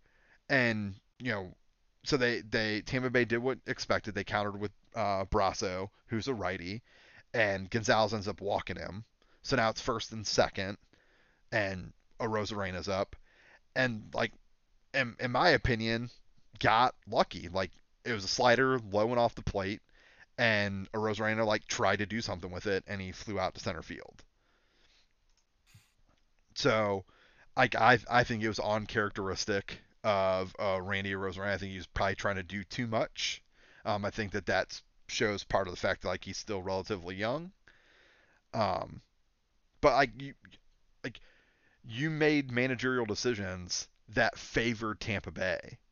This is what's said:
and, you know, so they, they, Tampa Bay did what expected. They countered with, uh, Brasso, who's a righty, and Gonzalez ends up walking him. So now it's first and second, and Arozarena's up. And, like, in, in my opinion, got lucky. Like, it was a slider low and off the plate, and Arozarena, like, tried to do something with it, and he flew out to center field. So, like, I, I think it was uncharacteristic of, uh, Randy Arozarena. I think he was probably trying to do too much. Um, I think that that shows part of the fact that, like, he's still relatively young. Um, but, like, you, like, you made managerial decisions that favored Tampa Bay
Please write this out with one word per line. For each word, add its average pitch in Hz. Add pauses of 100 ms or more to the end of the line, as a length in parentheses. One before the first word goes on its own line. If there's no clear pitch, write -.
(500)
and, 110 (240)
you 123
know, 95 (480)
so -
they, 120
they, 107
Tampa 127
Bay 120
did 117
what 123
expected. 107
They 98
countered 104
with, 101 (240)
uh, 101
Brasso, 95 (180)
who's 110
a 135
righty, 92 (520)
and 98
Gonzalez 110
ends 104
up 101
walking 98
him. 87 (380)
So -
now 113
it's -
first 113
and 110
second, 101 (760)
and 95 (260)
Arozarena's 101
up. 95 (600)
And, 120
like, 117 (600)
in, 127
in 123
my 165
opinion, 117 (500)
got 120 (120)
lucky. 95
Like, 92 (320)
it 117
was 98
a 95
slider 123 (120)
low 107
and 120
off 117
the -
plate, 98 (560)
and 104
Arozarena, 110
like, 107
tried 101
to 104
do 110
something 95
with 90
it, 98
and 101
he 92
flew 98
out 90
to 90
center 82
field. - (2250)
So, 107 (500)
like, 127
I, 117 (100)
I 120
think 110
it 113
was 104
uncharacteristic 104 (240)
of, 95
uh, 95
Randy 98
Arozarena. 98
I 92
think 95
he 95
was 92
probably 98
trying 101
to 95
do 98
too 120
much. - (420)
Um, 104
I 98
think 101
that 101
that 95 (260)
shows 104
part 98
of 90
the -
fact 95
that, 95
like, 92
he's 95
still 98
relatively 95
young. 135 (1000)
Um, - (800)
but, 139
like, 135
you, 139 (680)
like, 127 (640)
you 131
made 151
managerial 127
decisions 98 (220)
that 110
favored 113
Tampa 95
Bay 90 (140)